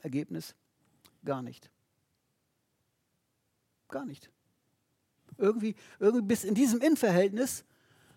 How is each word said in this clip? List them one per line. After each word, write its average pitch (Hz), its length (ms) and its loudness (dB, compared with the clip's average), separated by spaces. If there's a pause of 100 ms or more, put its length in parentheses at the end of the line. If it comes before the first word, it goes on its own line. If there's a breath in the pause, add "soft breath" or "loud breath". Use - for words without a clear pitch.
Ergebnis 151 540 -8 (720)
gar 135 180 -6
nicht. - 280 -18 (2250)
Gar - 160 -8
nicht. - 260 -16 (1040)
Irgendwie, 220 380 -2 (240 loud breath)
irgendwie 214 280 2
bis 214 180 0
in 196 100 -2
diesem 233 260 4
Innenverhältnis 220 840 2 (520 soft breath)